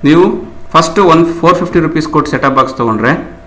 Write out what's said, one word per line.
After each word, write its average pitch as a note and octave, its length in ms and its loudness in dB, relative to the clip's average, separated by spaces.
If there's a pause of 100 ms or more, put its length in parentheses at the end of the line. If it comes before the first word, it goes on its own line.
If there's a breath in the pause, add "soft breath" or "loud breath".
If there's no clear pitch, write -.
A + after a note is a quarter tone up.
ನೀವು D#3+ 200 4 (500)
ಫಸ್ಟ್ E3 260 0
ಒಂದು E3+ 260 4
ಫೋರ್ E3+ 300 0
ಫಿಫ್ಟಿ F3+ 240 -2
ರುಪೀಸ್ D#3 280 -2
ಕೊಟ್ಟು D3 240 -2
ಸೆಟಪ್ C3+ 240 -2
ಬಾಕ್ಸ್ C3+ 220 0
ತೊಗೊಂಡ್ರೆ A#2 680 -2